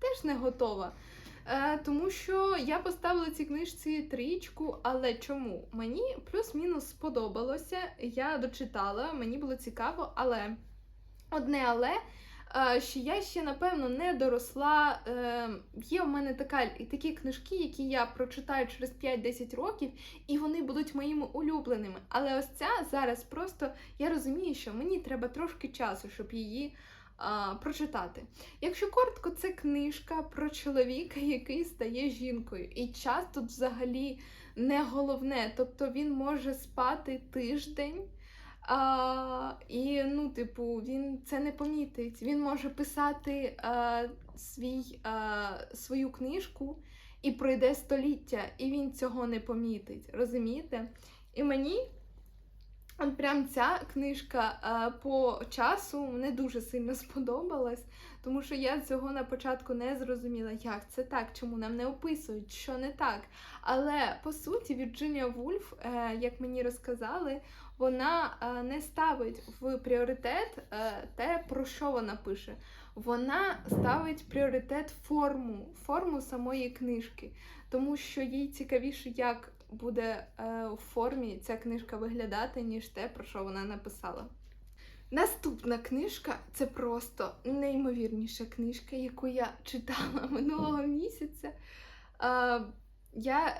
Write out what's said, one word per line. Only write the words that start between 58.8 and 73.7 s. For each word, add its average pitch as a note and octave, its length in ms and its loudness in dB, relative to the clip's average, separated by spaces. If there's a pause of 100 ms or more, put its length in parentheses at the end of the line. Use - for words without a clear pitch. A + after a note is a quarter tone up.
цього C4 300 0
на C4+ 140 -2
початку C4 500 -2
не B3+ 220 0
зрозуміла, A#3+ 560 -2 (100)
як G#3+ 280 -6
це B3+ 120 -2
так, B3 300 0
чому A#3 240 -6
нам A3 200 -2
не A#3+ 100 0
описують, C4+ 640 -4
що B3+ 260 -6
не C4+ 120 -2
так. A#3 300 2 (400)
Але, C#4 640 4
по D#4 100 -2
суті, F#4 420 -2
Вірджинія C4 520 0
Вульф, C4 460 -2 (120)
е, A#3 360 0
як B3 200 -2
мені B3+ 220 0
розказали, B3 800 -2 (380)
вона, C4 640 4
е, B3 200 -2
не C#4 180 -2
ставить D4 640 2 (180)
в B3+ 180 0
пріоритет, B3+ 800 2 (140)
е, G#3+ 440 -2
те, E4+ 320 2
про C4 160 0
що C#4+ 260 0
вона A3 260 0
пише. G#3 400 -6 (380)
Вона C4 720 2
ставить D4+ 540 4